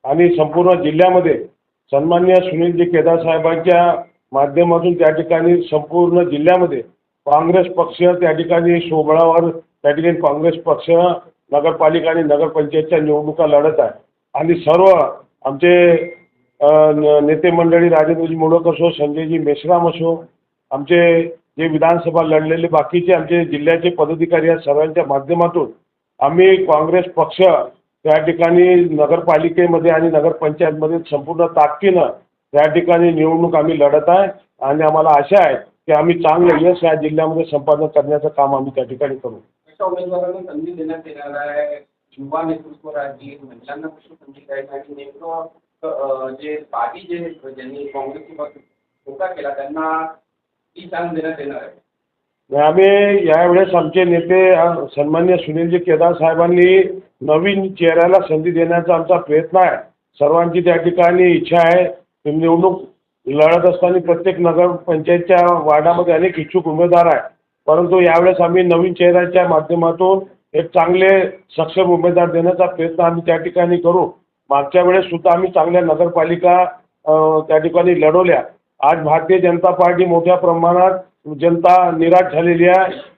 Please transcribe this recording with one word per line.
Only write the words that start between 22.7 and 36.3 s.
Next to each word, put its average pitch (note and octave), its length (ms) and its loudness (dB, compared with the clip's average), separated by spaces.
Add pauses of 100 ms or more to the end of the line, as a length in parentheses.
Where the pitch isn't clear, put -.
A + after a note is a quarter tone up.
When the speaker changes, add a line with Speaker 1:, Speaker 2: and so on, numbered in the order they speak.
Speaker 1:
आमचे E3 320 -2
जिल्ह्याचे E3 440 -2
पदाधिकारी E3 580 -2
या E3 100 0
सर्वांच्या D#3 500 -2
माध्यमातून D#3 640 -2 (480)
आम्ही F#3 460 4
काँग्रेस E3 400 0
पक्ष E3 320 -4 (680)
त्या D#3 220 2
ठिकाणी F3 500 2
नगरपालिकेमध्ये E3 1160 0
आणि D#3+ 160 0
नगरपंचायतमध्ये D#3 920 -2
संपूर्ण D#3+ 460 -4
ताकदीनं E3 600 0 (460)
त्या D3+ 220 2
ठिकाणी E3+ 380 2
निवडणूक E3 440 0
आम्ही D#3 240 0
लढत D3 300 2
आहे F#3+ 220 2 (300)
आणि C#3+ 220 -2
आम्हाला D#3 260 2
आशा D3+ 400 4
आहे C3+ 60 -2
की - 360 -10
आम्ही E3 280 2
चांगलं E3 500 2